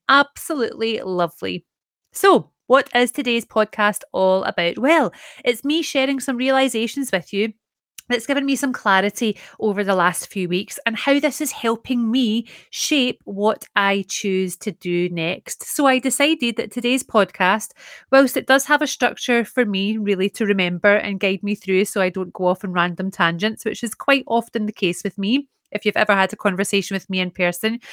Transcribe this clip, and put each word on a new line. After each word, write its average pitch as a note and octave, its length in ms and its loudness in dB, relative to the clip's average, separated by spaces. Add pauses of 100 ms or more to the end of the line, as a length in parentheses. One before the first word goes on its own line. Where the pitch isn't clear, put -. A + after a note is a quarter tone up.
absolutely B3+ 920 0
lovely. F3+ 680 -4 (460)
So, E4+ 400 4 (160)
what C4+ 260 4
is B3 160 4
today's A#3 340 -2
podcast G#3+ 580 0 (100)
all F#3+ 320 2
about? F3 340 -2
Well, C4+ 340 2 (320)
it's A#3+ 200 -2
me D4+ 180 0
sharing C4+ 380 -2
some B3+ 160 -4
realizations C4 760 0
with F3+ 220 -4
you G#3+ 200 -2 (580)
that's A#3 160 -4
given C#4 180 0
me C#4 100 2
some C4 160 -2
clarity G#3 640 0 (260)
over G#3 220 0
the G3 120 2
last F3 360 0
few F#3 160 -4
weeks F3+ 380 -4
and A3+ 100 0
how C#4 240 2
this C#4+ 220 -2
is D4+ 100 -4
helping A#3 600 -2
me A#3 360 0 (220)
shape B3+ 560 -2
what G#3 400 -2 (120)
I G3 320 0
choose F#3+ 500 -2
to G3+ 140 -8
do F3 360 -2
next. E3+ 560 -6
So - 220 -2
I C4 140 4
decided C#4 560 0
that - 140 -6
today's B3 320 -2
podcast, G3 680 0 (420)
whilst C4+ 240 6
it C4 100 -2
does C4+ 200 4
have D4 160 4
a D4 40 0
structure - 560 0
for B3 220 0
me G3+ 320 -2
really G3+ 320 0
to - 160 -2
remember G3 520 2
and G3 220 -2
guide G3 240 -2
me G3+ 120 -2
through F#3+ 320 0
so G3+ 160 -2
I F#3 80 2
don't F3+ 240 -8
go F#3 140 0
off F3+ 140 0
on F#3 120 -8
random F3 360 -2
tangents, F3+ 540 -2
which - 180 -6
is A#3 120 -6
quite C#4 320 0
often A3+ 400 -2
the G#3+ 60 -4
case F3 300 -4
with G3 140 -6
me. A#3 320 -2 (240)
If G#3+ 140 -4
you've G#3 100 0
ever G#3 180 2
had F#3+ 160 2
a G#3 60 -10
conversation G3 580 -2
with F#3+ 140 -8
me F#3 120 -2
in F#3 100 -2
person, F#3+ 500 -2 (120)